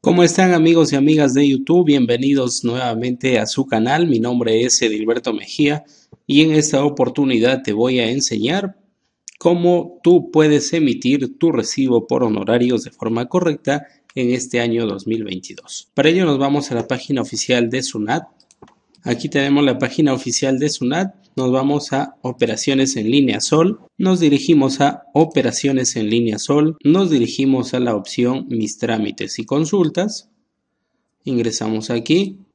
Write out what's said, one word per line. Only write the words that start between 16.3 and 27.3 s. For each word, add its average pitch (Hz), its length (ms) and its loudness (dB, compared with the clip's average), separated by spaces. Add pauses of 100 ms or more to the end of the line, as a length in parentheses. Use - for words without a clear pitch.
vamos 143 320 -2
a 135 40 -6
la 113 120 -2
página 127 360 -4
oficial 120 460 -2
de 127 140 -4
sunat. 120 420 -4 (800)
Aquí 120 260 -6
tenemos 139 360 2
la 127 140 2
página 135 360 0
oficial 131 440 -2
de 147 100 -2
sunat. 151 460 -4 (220)
Nos 127 160 0
vamos 143 400 0
a 139 300 -4
operaciones 127 720 -2
en 110 140 -2
línea 123 300 2
Sol. 170 400 0 (180)
Nos 185 220 2
dirigimos 143 600 2
a 143 220 0 (100)
operaciones 135 840 0
en 107 140 -4
línea 113 300 0
Sol. 151 440 0
Nos 175 280 4
dirigimos 131 640 0